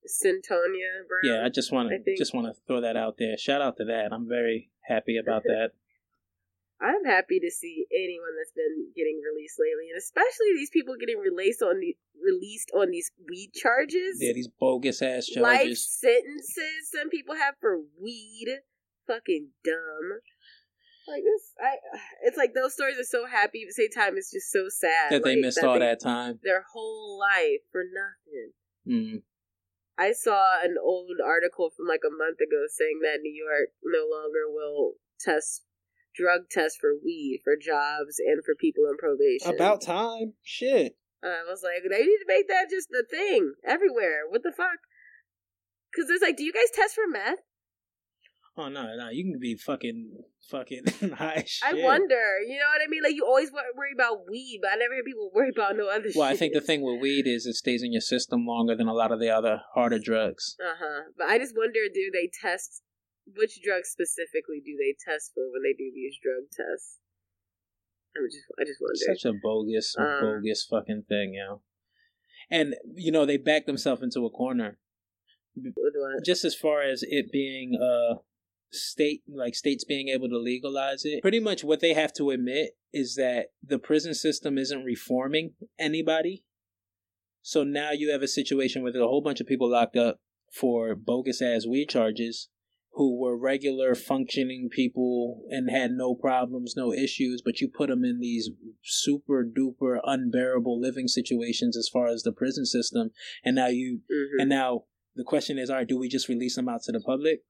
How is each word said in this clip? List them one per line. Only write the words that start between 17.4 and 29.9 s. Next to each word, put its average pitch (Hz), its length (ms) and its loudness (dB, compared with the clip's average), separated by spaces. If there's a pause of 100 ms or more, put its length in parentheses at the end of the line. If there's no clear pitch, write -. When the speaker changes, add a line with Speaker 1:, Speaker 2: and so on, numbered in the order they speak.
Speaker 1:
for 202 160 2 (240)
weed. 220 600 -8 (460)
Fucking 165 420 -2 (140)
dumb. 160 440 -4 (1000)
Like 294 180 -6
this, 427 180 4 (180)
I, 269 140 2 (480)
it's 240 140 2
like 247 160 2
those 262 200 0
stories 277 240 -2
are 254 60 -4
so 240 220 -2
happy, 226 400 0
but 175 40 -16
at 196 60 -14
the 240 80 0
same 220 80 0
time, 202 260 0
it's 196 140 -8
just - 200 -8
so 190 180 2
sad. 160 420 2
Speaker 2:
That 143 120 4
they 131 120 4
Speaker 1:
Like, 135 100 6
Speaker 2:
missed 127 160 0
Speaker 1:
that 143 60 6
Speaker 2:
all 127 120 6
Speaker 1:
they, 123 60 4
Speaker 2:
that 117 160 2
time. 120 420 -4
Speaker 1:
their 190 200 2 (100)
whole 214 460 -10
life 175 420 2 (100)
for 185 120 -4
nothing. 185 680 -10 (360)
Speaker 2:
Mm. 110 340 -4 (800)